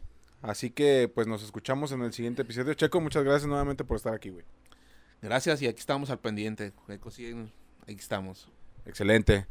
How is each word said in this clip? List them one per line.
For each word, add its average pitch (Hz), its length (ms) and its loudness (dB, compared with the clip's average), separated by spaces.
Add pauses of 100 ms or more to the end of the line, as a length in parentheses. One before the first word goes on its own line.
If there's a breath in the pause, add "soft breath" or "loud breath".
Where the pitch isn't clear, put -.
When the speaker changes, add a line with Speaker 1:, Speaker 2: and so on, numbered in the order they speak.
(420)
Speaker 1:
así 117 300 -6
que, 139 440 6
pues, 113 100 2
nos 110 160 -4
escuchamos 135 520 -4
en 127 80 -4
el 117 100 -4
siguiente 120 300 -4
episodio. 127 320 -2
Checo, 156 260 4
muchas 147 240 2
gracias 143 240 4
nuevamente 143 380 0
por 123 100 -2
estar 113 180 -2
aquí, 104 160 -8
güey. 87 140 -14 (760 soft breath)
Speaker 2:
Gracias, 135 400 0
y 127 60 2
aquí 113 120 -2
estamos 139 300 -2
al 123 100 -4
pendiente. 107 520 -4
Cualquier - 280 -16
cosa, 117 220 -16 (640)
aquí 104 120 -14
estamos. 95 540 -8 (360)
Speaker 1:
Excelente. 104 640 4